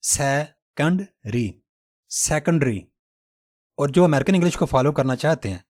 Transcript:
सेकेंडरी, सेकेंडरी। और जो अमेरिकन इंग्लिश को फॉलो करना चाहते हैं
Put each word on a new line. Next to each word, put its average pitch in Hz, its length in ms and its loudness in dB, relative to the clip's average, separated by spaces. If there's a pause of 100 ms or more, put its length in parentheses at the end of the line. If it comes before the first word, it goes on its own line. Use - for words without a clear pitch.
सेकेंडरी, 143 1600 -4 (460)
सेकेंडरी। 143 760 -2 (880)
और 143 140 -2
जो 175 120 4
अमेरिकन 147 320 2
इंग्लिश 175 200 2
को 170 100 -2
फॉलो 139 260 2
करना 131 240 0
चाहते 151 340 -2
हैं 92 160 -10 (120)